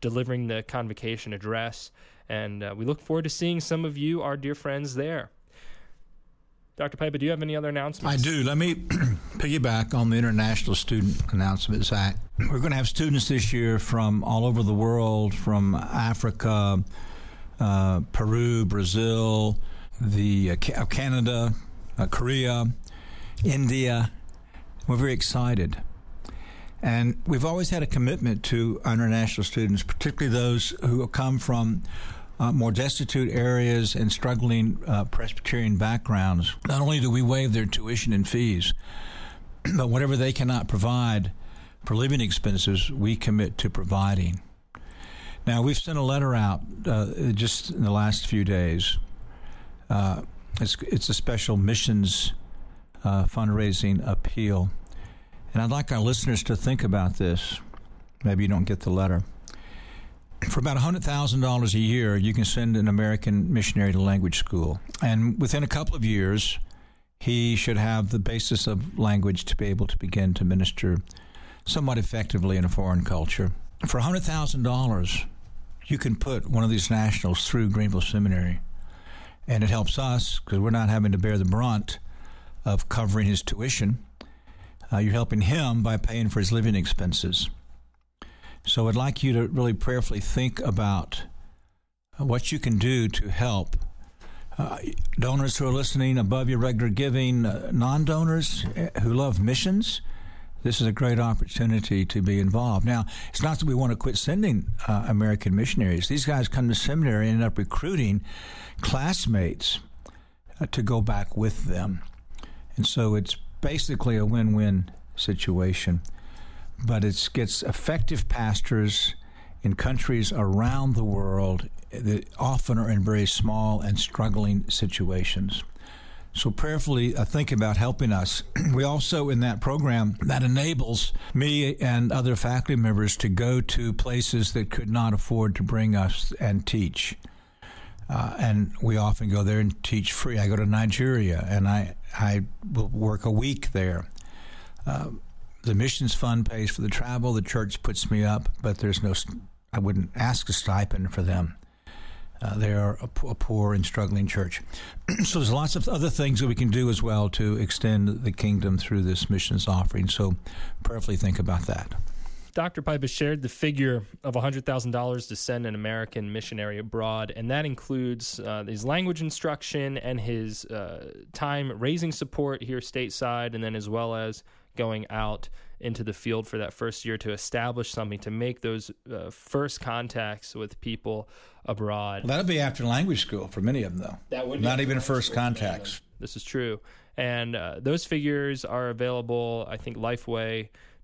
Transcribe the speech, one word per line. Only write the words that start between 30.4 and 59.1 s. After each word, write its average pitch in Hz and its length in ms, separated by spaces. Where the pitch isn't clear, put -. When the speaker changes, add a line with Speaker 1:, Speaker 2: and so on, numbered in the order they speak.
Speaker 2:
who 123 260
come 131 320
from, 113 460
uh, 117 100
more 117 220
destitute 131 600
areas 120 640
and 107 160
struggling, 117 800
uh, 101 160
Presbyterian 113 720
backgrounds. 95 800
Not 139 140
only 147 180
do 127 100
we 123 140
waive 131 300
their 110 120
tuition 107 480
and 98 160
fees, 113 460
<clears throat> 175 140
but 127 120
whatever 135 280
they 131 160
cannot 127 340
provide 113 640
for - 100
living 135 260
expenses, 98 720
we 107 240
commit 107 440
to 101 120
providing. 92 720
Now, 117 160
we've 135 160
sent 160 180
a 143 60
letter 135 320
out, 104 280
uh, 110 460
just 110 400
in 165 140
the 104 80
last 104 340
few 104 160
days. 87 560
Uh, 98 340
it's, - 160
it's - 220
a 104 40
special 113 420
missions, 101 760
uh, 98 220
fundraising 104 840
appeal. 98 600
And 110 100
I'd 117 80
like 143 220
our 113 80
listeners 117 440
to 113 120
think 131 260
about 95 360
this. 87 420
Maybe 101 180
you 101 60
don't 95 160
get 101 160
the - 100
letter. 92 320